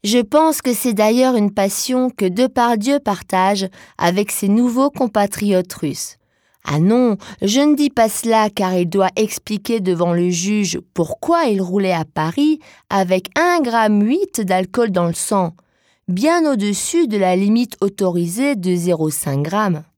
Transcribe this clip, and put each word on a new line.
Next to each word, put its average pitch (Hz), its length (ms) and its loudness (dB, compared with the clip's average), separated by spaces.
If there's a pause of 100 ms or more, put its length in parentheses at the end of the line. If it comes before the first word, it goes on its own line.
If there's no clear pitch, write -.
Je 220 160 2
pense 311 420 2
que 247 120 -2
c'est 233 200 -2
d'ailleurs 240 420 2
une 208 180 2
passion 254 560 -2
que 208 160 -4
Depardieu 240 760 0
partage 190 720 -2 (280)
avec 185 340 0
ses - 180 -2
nouveaux 240 400 2
compatriotes 202 800 -2
russes. - 460 -8 (480)
Ah 147 140 -2
non, 220 380 2 (240)
je 208 180 0
ne 294 160 4
dis 294 140 0
pas 226 200 2
cela 214 400 0
car 185 240 -2
il 180 140 0
doit 190 280 0
expliquer 214 680 -4
devant 175 320 0
le 175 160 0
juge 185 500 -2 (140)
pourquoi 320 520 -2
il 202 160 0
roulait 185 320 -2
à 160 120 -2
Paris 285 540 0 (300)
avec 185 480 0
un 339 240 2
gramme 220 400 2
huit 277 400 -2
d'alcool 190 500 0
dans 175 160 0
le 170 60 -2
sang, 180 420 -2 (520)
bien 302 440 2
au-dessus 208 560 0
de 214 100 -2
la 185 180 2
limite 214 460 0
autorisée 196 720 -2
de 180 200 -2
zéro 170 340 0
cinq 143 320 -4
grammes. 170 420 -2 (140)